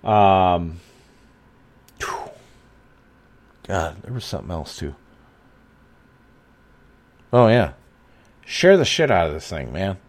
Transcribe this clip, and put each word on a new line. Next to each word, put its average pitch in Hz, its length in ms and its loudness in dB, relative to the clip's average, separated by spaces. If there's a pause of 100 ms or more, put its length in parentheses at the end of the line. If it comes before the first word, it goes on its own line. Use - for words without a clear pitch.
Um, 92 760 2 (3000)
God, 85 340 -6
there - 120 -14
was 120 100 -10
something - 260 -12
else 80 280 -12
too. 71 160 -10 (2250)
Oh 120 180 4
yeah, 110 240 2 (760)
share 190 320 4
the 165 80 2
shit 151 240 0
out 87 160 4
of 76 80 -6
this 78 160 -12
thing, 69 220 -10
man. 95 260 -6 (100)